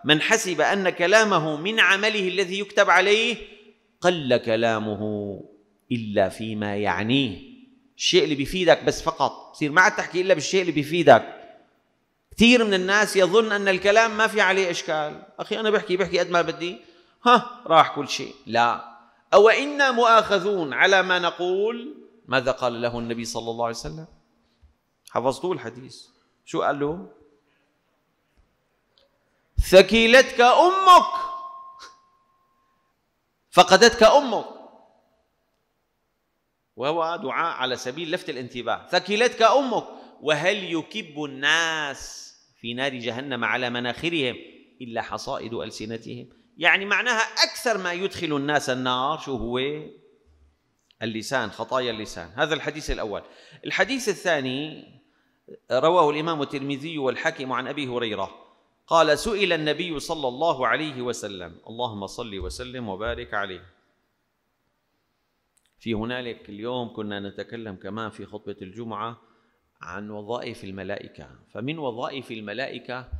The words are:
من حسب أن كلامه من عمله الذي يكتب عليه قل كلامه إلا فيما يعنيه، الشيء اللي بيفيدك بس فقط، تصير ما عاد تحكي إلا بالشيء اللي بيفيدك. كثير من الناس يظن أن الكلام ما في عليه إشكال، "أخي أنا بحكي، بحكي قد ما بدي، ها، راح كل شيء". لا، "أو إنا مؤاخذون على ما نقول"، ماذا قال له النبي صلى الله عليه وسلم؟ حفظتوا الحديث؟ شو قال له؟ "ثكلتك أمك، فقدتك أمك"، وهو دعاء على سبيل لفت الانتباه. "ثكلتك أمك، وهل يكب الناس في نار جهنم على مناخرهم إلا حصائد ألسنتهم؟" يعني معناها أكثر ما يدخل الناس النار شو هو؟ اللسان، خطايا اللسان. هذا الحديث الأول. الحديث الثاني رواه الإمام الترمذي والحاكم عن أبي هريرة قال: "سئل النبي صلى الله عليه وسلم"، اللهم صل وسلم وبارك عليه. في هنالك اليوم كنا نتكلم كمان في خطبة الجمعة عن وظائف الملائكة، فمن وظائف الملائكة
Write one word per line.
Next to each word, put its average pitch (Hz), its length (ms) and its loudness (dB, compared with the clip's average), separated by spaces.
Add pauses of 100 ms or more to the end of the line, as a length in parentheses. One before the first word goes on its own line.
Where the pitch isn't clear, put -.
من 151 160 4
حسب 190 400 0
أن 180 300 2
كلامه 175 680 2
من 208 240 -2
عمله 196 480 2
الذي 185 300 -4
يكتب 202 320 2
عليه 208 460 4 (640)
قل 151 360 2
كلامه 110 680 -2 (880)
إلا 104 360 0
فيما 104 480 -6
يعنيه، 104 640 -2 (580)
الشيء - 280 2
اللي 156 100 -2
بيفيدك 151 500 2
بس 147 180 -2
فقط، - 520 -4
تصير 147 180 -4
ما 175 80 4
عاد 208 160 4
تحكي 180 240 -4
إلا 185 140 4
بالشيء 165 260 -2
اللي 175 120 -2
بيفيدك. 143 640 6 (960)
كثير 233 340 6
من 202 100 0
الناس 196 420 0
يظن 208 360 4
أن 202 160 -2
الكلام 202 480 2
ما 214 100 2
في 208 140 0
عليه 190 300 2
إشكال، 151 520 -6 (160)
"أخي 214 220 -6
أنا 214 100 -2
بحكي، 185 260 0
بحكي 180 220 0
قد 175 120 0
ما 175 120 2
بدي، 165 340 -6 (480)
ها، - 420 2
راح 160 280 6
كل 139 140 -6
شيء". 120 260 -8 (120)
لا، 117 520 0 (360)
"أو 208 140 10
إنا 277 420 2
مؤاخذون 208 840 2
على 185 300 4
ما 180 160 0
نقول"، 196 760 -4 (320)
ماذا 127 260 0
قال 120 300 -4
له 120 160 -2
النبي 117 260 -6
صلى 117 260 -8
الله 117 140 -4
عليه 117 120 -4
وسلم؟ 156 300 -14 (1040)
حفظتوا 131 440 -4
الحديث؟ 123 420 -14 (480)
شو - 180 -4
قال 139 180 -2
له؟ 165 280 -4 (2500)
"ثكلتك 226 800 8
أمك، 359 720 8 (2500)
فقدتك 190 520 8
أمك"، 226 440 6 (2250)
وهو 160 460 -2
دعاء 135 340 -4
على 127 200 -2
سبيل 151 340 -8
لفت 175 200 -6
الانتباه. 120 560 -6
"ثكلتك 214 560 0
أمك، 226 420 2 (380)
وهل 165 500 -2
يكب 156 520 -8
الناس 147 1000 -2 (360)
في 117 140 -8
نار 131 200 -4
جهنم 120 500 -8
على 120 260 -2
مناخرهم 123 640 -4 (440)
إلا 117 220 -8
حصائد 110 520 -8
ألسنتهم؟" 113 760 -12 (280)
يعني 170 280 2
معناها 214 360 0
أكثر - 580 -2
ما 180 140 -6
يدخل 175 440 -6
الناس 139 340 -2
النار 127 480 -2
شو 139 180 -8
هو؟ 120 240 -4 (1400)
اللسان، 110 480 -4
خطايا 123 400 -4
اللسان. 101 440 -10
هذا 151 200 -2
الحديث 147 360 -8
الأول. 98 320 -6 (420)
الحديث 214 440 -2
الثاني 151 760 -4 (880)
رواه 156 380 4
الإمام 156 320 -4
الترمذي 143 560 -8
والحاكم 131 540 -4
عن 123 160 -6
أبي 143 200 -8
هريرة 107 560 -6 (420)
قال: 156 320 4
"سئل 202 340 -2
النبي 156 460 -4
صلى 147 300 -6
الله 131 380 -2
عليه 131 360 -4
وسلم"، 98 680 -10
اللهم 110 380 -8
صل 107 320 -12
وسلم 123 500 -12
وبارك 113 460 -8
عليه. 95 300 -8 (2250)
في 113 160 -6
هنالك 120 540 -8
اليوم 117 480 -8
كنا 104 240 -8
نتكلم 101 540 -12
كمان 104 360 -12
في 101 160 -18
خطبة 101 360 -14
الجمعة 110 580 -12 (600)
عن 104 300 -14
وظائف 110 540 -10
الملائكة، 95 640 -12 (240)
فمن 135 240 -8
وظائف 131 520 -8
الملائكة 120 800 -12 (120)